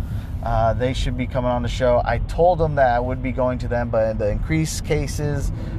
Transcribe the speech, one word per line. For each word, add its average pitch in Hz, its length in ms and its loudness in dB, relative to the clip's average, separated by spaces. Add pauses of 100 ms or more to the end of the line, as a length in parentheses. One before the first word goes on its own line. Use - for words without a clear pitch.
(440)
Uh, 113 300 2
they 123 200 0
should 127 220 0
be 123 120 -2
coming 123 240 0
on 123 100 0
the 117 80 -2
show. 123 340 2
I 120 140 0
told 160 400 2
them 156 180 0
that 127 200 4
I 123 40 2
would 127 220 -4
be 127 100 -2
going 127 280 0
to 120 80 -4
them, 120 220 -2
but 110 200 2
in 110 80 -2
the 107 120 0
increased 160 540 0
cases, 147 680 -2 (280)